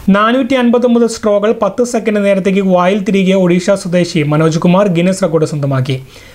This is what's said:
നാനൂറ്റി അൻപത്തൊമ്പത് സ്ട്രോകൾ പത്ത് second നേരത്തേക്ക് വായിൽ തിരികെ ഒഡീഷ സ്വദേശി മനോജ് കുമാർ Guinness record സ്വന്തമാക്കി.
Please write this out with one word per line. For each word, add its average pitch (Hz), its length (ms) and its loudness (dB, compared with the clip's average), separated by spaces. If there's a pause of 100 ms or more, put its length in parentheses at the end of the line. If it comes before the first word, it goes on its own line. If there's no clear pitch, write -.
നാനൂറ്റി 233 460 2
അൻപത്തൊമ്പത് 240 540 2
സ്ട്രോകൾ 214 520 -2
പത്ത് 202 220 -2
second 208 420 -2
നേരത്തേക്ക് 196 340 0
വായിൽ 190 400 2
തിരികെ 190 340 0
ഒഡീഷ 180 380 2
സ്വദേശി 175 520 -2
മനോജ് 156 360 0
കുമാർ 185 280 2
Guinness 180 340 0
record 160 240 0
സ്വന്തമാക്കി. 139 580 -4 (300)